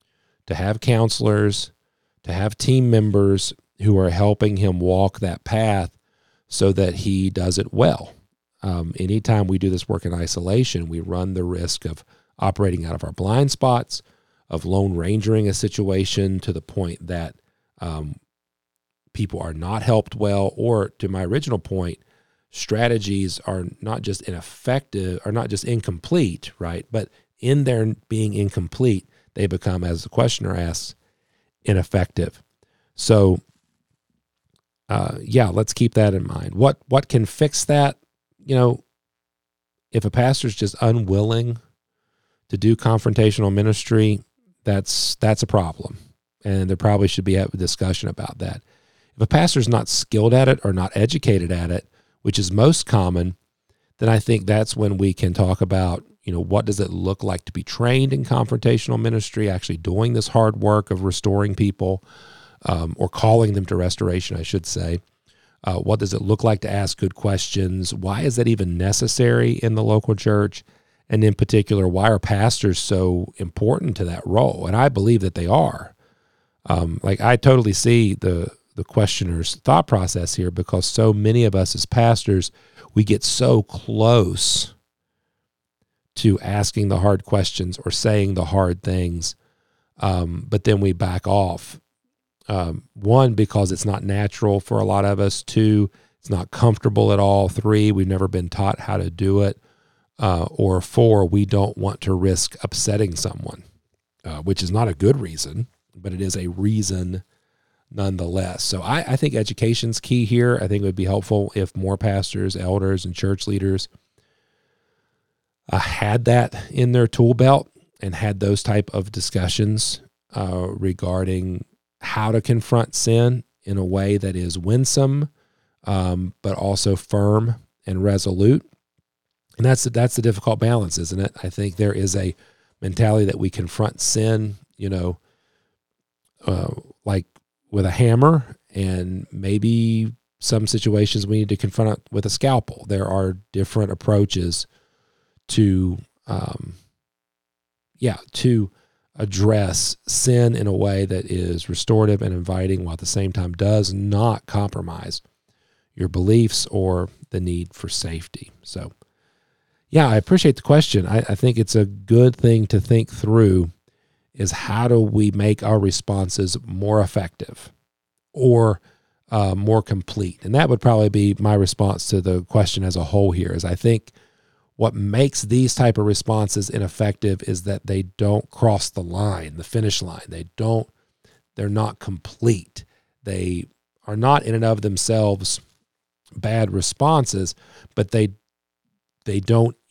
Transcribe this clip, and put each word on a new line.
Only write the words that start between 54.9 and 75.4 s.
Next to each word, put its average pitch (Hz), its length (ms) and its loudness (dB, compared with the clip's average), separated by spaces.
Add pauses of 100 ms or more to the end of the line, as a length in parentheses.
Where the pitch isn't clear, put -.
we 98 160 2
can 87 220 -2
talk 92 260 0
about, 92 440 -2 (180)
you - 100 -8
know, 85 80 -4
what 98 240 -2
does 104 140 -4
it 92 120 -4
look 90 340 -6
like 92 220 -6
to - 60 -12
be - 120 -8
trained 131 480 0
in 135 120 -2
confrontational 117 760 0
ministry, 110 500 -2
actually 90 280 -6
doing 98 340 -2
this 113 160 -2
hard 110 340 2
work 104 300 2
of 95 100 -4
restoring 98 540 -2
people, 95 480 -2 (600)
um, 82 320 -4
or 92 120 -2
calling 110 460 2
them 95 120 -2
to 92 100 -4
restoration, 90 600 -2
I 82 60 -8
should 87 220 -4
say. 87 360 -4 (640)
Uh, 92 140 -2
what 104 200 0
does 104 160 -4
it - 80 -4
look 104 220 0
like 107 160 2
to 104 100 -8
ask 101 260 -4
good 92 200 -4
questions? 92 760 -4
Why 98 280 -4
is 135 160 -2
that 120 100 2
even 95 320 0
necessary 120 760 2
in 113 200 -2
the 110 80 0
local 107 320 2
church? 104 480 0 (460)
And 107 160 2
in 104 100 4
particular, 101 540 2
why 95 200 2
are 107 120 2
pastors 101 580 0
so 90 600 0
important - 580 -2
to 95 80 -4
that 85 200 -6
role? 110 440 0
And 98 80 0
I 135 120 4
believe 113 340 4
that 92 120 -2
they 85 120 -4